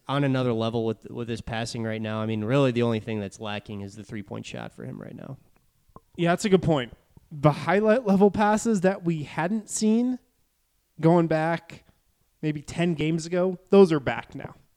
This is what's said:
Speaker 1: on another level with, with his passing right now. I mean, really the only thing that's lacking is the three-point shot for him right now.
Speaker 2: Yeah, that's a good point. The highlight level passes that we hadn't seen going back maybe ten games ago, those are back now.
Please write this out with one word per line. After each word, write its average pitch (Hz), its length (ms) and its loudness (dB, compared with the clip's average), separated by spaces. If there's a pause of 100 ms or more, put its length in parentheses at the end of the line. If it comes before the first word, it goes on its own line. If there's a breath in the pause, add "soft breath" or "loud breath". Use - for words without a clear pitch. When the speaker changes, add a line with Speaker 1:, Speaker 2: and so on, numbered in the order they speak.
Speaker 1:
on 139 160 0
another 131 280 0
level 113 320 -2
with, 113 240 -6
with 120 200 -10
his 113 120 -6
passing 113 440 -8
right 110 180 -6
now. 110 180 -4
I 110 60 -4
mean, 110 180 -2
really 131 280 2
the 117 100 0
only 117 180 0
thing 107 200 -6
that's 98 200 -10
lacking 104 420 -10
is 98 120 -14
the 107 100 -18
three-point 110 400 -12
shot - 280 -12
for - 120 -16
him - 160 -12
right - 140 -16
now. 127 240 -14 (800)
Speaker 2:
Yeah, 170 160 0
that's 180 120 -2
a 208 60 -2
good 185 120 4
point. 139 300 -2 (380)
The 147 220 2
highlight 208 540 2
level 196 240 6
passes 214 500 2
that 185 240 0
we 165 180 -2
hadn't 196 480 -4
seen 240 480 0 (800)
going 165 280 6
back 160 560 -4 (580)
maybe 151 180 -2
ten 170 340 -2
games 156 300 -2
ago, 180 340 -2 (120)
those 196 220 10
are 151 80 2
back 120 340 -6
now. - 220 -14 (200)